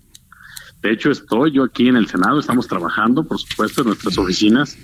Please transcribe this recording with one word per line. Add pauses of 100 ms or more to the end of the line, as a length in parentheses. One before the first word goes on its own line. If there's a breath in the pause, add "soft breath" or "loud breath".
(800 loud breath)
De
hecho,
estoy
yo
aquí
en
el
Senado,
estamos
trabajando,
por
supuesto,
en
nuestras
oficinas.